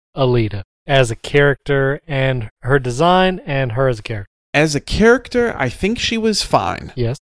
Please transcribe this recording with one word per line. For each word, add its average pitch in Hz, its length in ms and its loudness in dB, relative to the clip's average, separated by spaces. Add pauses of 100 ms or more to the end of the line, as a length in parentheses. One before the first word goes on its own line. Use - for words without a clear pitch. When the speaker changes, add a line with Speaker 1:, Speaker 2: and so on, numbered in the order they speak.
(180)
Speaker 1:
Alita 117 460 0 (240)
as 135 240 4
a 113 40 -6
character 139 920 0
and 135 420 -2 (140)
her 135 160 2
design 175 680 2
and 135 280 -2
her 135 140 0
as 120 120 -2
a - 40 -16
character? 104 240 -10 (260)
Speaker 2:
As 151 220 2
a 139 60 -4
character, 240 760 2
I 131 120 -2
think 208 300 -2
she - 180 -4
was 220 260 0
fine. 90 540 -2
Speaker 1:
Yes. 120 200 -2 (180)